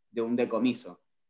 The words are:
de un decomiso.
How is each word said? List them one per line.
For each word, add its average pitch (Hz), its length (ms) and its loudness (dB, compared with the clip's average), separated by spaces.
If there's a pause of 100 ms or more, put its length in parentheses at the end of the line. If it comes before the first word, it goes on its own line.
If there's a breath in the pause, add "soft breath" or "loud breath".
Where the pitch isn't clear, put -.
(120)
de 117 100 -4
un 117 140 0
decomiso. 113 640 0 (300)